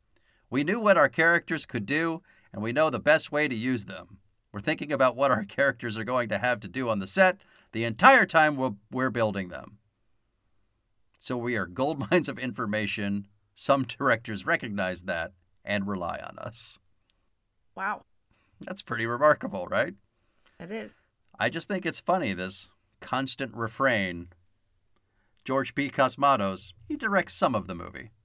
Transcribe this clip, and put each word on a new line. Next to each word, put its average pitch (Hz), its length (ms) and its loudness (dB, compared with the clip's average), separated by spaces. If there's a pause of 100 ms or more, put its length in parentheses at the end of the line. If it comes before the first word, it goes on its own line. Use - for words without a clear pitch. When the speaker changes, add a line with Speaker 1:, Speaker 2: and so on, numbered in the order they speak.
(500)
Speaker 1:
We 135 140 0
knew 202 160 0
what 208 180 6
our 139 120 6
characters 165 560 2
could 107 200 -4
do, 165 360 -2 (320)
and 101 100 -8
we 117 80 -2
know 151 180 4
the 120 100 -2
best 151 320 4
way 151 160 2
to 131 80 -2
use 113 300 -2
them. 87 320 -14 (340)
We're 101 100 -8
thinking 151 300 -4
about 127 240 4
what 135 160 2
our 113 140 2
<laughs> - 0 -
characters 120 520 -2
are 110 60 -6
going 123 260 -2
to 104 100 -2
have 120 220 0
to 101 60 -14
do 117 220 -4
on 104 100 0
the 95 80 -6
set 185 300 4 (360)
the 113 100 -2
entire 202 420 6
time 151 300 4
we're, 131 160 -2 (200)
we're 127 180 0
building 104 400 -2
them. - 280 -16 (1400)
So - 180 -8
we 120 200 -4
are 95 80 -2
gold 131 340 -2
<laughs> 110 120 -4
mines 175 180 2
of 113 100 -10
information. 107 880 -4 (280)
Some 139 280 2
directors 113 600 -2
recognize 101 580 -2
that 85 300 -4 (320)
and 101 220 -2
rely 87 380 -4
on - 140 -14
us." - 400 -12 (960)
Speaker 2:
Wow. 190 280 -6 (580)
Speaker 1:
That's - 200 -12
pretty 113 240 -4
remarkable, 120 640 2
right? 127 260 0 (680)
Speaker 2:
It 175 120 -14
is. 214 240 -12 (440)
Speaker 1:
I 120 100 0
just 160 180 -6
think 185 180 -4
it's 160 140 -4
funny, 165 340 0
this 92 360 -6 (320)
constant 131 520 -6
refrain. 110 760 0 (1160)
George 131 300 -2
P. 143 160 0
Cosmatos, 127 840 2 (140)
he 302 100 -6
directs 202 380 0
some 147 180 2
of 98 140 -2
the 92 80 -8
movie. - 340 -14 (160)